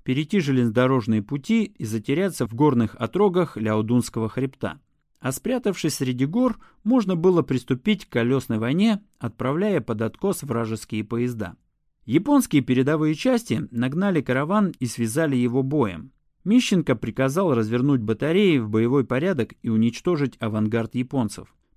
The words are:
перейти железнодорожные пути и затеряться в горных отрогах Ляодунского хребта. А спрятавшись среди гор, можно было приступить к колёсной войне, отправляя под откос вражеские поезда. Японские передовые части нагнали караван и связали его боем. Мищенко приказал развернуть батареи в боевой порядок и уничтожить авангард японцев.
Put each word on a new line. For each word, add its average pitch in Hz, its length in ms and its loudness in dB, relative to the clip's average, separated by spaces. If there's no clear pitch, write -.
перейти 151 380 0
железнодорожные 123 840 2
пути 147 400 0
и - 220 -10
затеряться 135 600 -2
в 107 80 -8
горных 120 420 2
отрогах 180 600 0
Ляодунского 110 720 0
хребта. 120 540 -6
А 127 100 -4
спрятавшись 202 640 -4
среди 127 300 -2
гор, 226 340 0
можно 208 320 2
было 170 280 4
приступить 135 640 -2
к - 60 -20
колёсной 120 460 0
войне, 185 420 0
отправляя 151 600 -2
под 110 220 -4
откос 135 420 -4
вражеские 113 640 -6
поезда. 117 500 -4
Японские 180 580 2
передовые 143 540 2
части 233 560 -2
нагнали 151 480 -2
караван 151 600 0
и 131 60 -4
связали 123 520 0
его 123 260 2
боем. 131 480 -2
Мищенко 190 500 2
приказал 135 580 0
развернуть 123 460 2
батареи 147 600 2
в 110 100 -4
боевой 120 340 2
порядок 135 580 -2
и 120 80 -6
уничтожить 117 680 0
авангард 110 560 -2
японцев. 123 580 -6